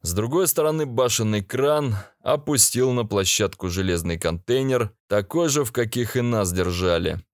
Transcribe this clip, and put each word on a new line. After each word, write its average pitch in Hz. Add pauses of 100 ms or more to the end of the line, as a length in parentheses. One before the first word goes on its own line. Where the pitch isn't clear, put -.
С 87
другой 131
стороны, 156
башенный 113
кран 139 (260)
опустил 131
на 120
площадку 98
железный 87
контейнер, 120 (160)
такой 104
же, 143
в 113
каких 117
и 127
нас 110
держали. 87 (140)